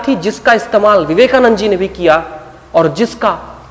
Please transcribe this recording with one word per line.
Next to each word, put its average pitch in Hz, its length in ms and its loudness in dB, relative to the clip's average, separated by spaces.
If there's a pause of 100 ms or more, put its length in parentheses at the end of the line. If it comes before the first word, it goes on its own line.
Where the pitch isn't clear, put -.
थी 269 100 2
जिसका 214 360 0
इस्तेमाल 208 520 2
विवेकानंद 233 500 2
जी 202 120 -2
ने 202 80 0
भी 190 140 -4
किया 165 320 0 (520)
और 160 200 2
जिसका 220 360 -2 (400)